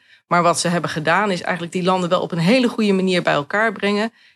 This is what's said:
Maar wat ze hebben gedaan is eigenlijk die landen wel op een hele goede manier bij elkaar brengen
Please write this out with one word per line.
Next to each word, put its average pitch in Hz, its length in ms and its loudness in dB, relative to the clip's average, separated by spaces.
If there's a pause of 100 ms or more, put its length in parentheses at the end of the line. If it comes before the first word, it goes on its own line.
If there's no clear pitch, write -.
(280)
Maar 170 160 2
wat 165 160 2
ze - 80 -2
hebben 170 220 -2
gedaan 170 420 0
is 180 100 -4
eigenlijk 170 320 -6
die 185 100 -2
landen 180 260 0
wel 180 120 2
op - 100 -6
een 180 60 -4
hele 233 300 4
goede 208 260 0
manier 185 280 2
bij 160 120 0
elkaar 202 380 0
brengen 202 400 -2 (240)